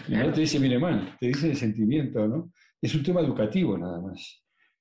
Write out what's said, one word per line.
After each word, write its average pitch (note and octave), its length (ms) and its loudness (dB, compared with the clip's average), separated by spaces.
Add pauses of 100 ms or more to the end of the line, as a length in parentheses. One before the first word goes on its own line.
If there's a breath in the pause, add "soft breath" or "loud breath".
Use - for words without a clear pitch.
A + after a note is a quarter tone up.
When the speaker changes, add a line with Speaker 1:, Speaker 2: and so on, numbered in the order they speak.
(140)
Speaker 1:
no A2 60 2
Speaker 2:
Claro. C#3 140 2
Speaker 1:
te D#3 80 2
dicen, D3 200 2
"Mire, B2+ 180 4
mal", G#2+ 400 -2
te B2 80 -2
dicen C#3 220 0
el C#3+ 80 0
sentimiento, A2+ 680 0
¿no? C#3 280 -2 (280 soft breath)
Es A2 140 0
un C#3+ 80 0
tema F3+ 160 2
educativo A#2+ 580 2
nada F2 220 -6
más. - 460 -12 (360)